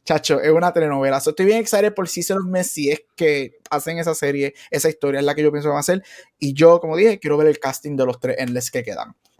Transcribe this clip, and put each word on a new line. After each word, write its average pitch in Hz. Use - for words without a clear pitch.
chacho, 156
es 156
una 170
telenovela. 139
So, 156
estoy 185
bien 214
excited 208
por 190
Season 185
of 190
Mist, 185
si 143
es 151
que 143
hacen 156
esa 160
serie, 143
esa 156
historia 139
es 139
la 143
que 151
yo 151
pienso 147
que 147
van 143
a -
hacer, 185
y 143
yo, 165
como 160
dije, 202
quiero 147
ver 151
el 147
casting 135
de 131
los 123
tres 127
Endless 123
que 127
quedan, 101